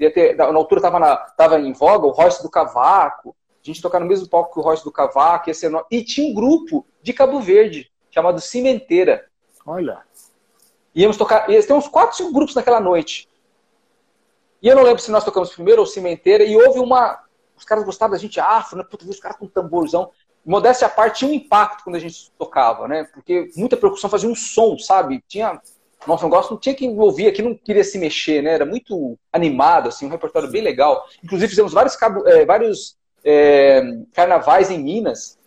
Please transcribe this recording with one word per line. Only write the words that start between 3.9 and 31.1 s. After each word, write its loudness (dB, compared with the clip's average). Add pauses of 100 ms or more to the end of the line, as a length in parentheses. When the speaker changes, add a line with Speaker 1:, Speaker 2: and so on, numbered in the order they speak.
Speaker 1:
no -8
mesmo -2
palco -2
que -10
o -6
Royce -2
do -14
Cavaco. 0
Ia -4
ser -6
no-, -6
e -4
tinha -6
um -6
grupo -2 (160)
de -10
Cabo 0
Verde 0 (180)
chamado -2
Cimenteira. -2 (400)
Speaker 2:
Olha. -10 (920)
Speaker 1:
Íamos 2
tocar, 0
ia 4
ter 0
uns 0
quatro, 2
cinco -8
grupos -2
naquela 0
noite. -4 (1300)
E 0
eu 8
não 6
lembro 4
se -12
nós 2
tocamos -4
primeiro 2
ou 2
Cimenteira. 0
E 0
houve 6
uma, 0 (340)
os -20
caras -2
gostavam -4
da -6
gente -10
afro, -2
né? -12
Puta, -20
viu -14
os -18
caras -16
com -18
tamborzão. -4 (340)
Modéstia 2
à -2
parte, 0
tinha -2
um -2
impacto -2
quando -10
a -8
gente -18
tocava, -2
né? -6
Porque -6
muita -2
percussão -2
fazia -2
um -4
som, -2
sabe? -2
Tinha, -8 (440)
nossa, -2
um -2
negócio 2
não -12
tinha -4
que -6
ouvir 2
aqui, -4
não -4
queria 0
se -12
mexer, -4
né? 0
Era -2
muito -10 (160)
animado, 0
assim, -12
um -10
repertório -6
bem -4
legal. 0 (180)